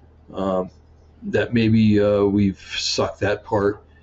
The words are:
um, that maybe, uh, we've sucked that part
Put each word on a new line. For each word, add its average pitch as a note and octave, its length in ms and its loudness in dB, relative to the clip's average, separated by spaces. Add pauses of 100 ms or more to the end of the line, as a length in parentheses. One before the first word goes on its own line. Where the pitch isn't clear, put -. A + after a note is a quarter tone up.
(340)
um, F#2 360 -4 (520)
that - 320 -4
maybe, A2 460 4
uh, G2+ 240 2
we've G2+ 340 2 (180)
sucked - 440 -6
that F2+ 240 -4
part G2+ 400 -2 (180)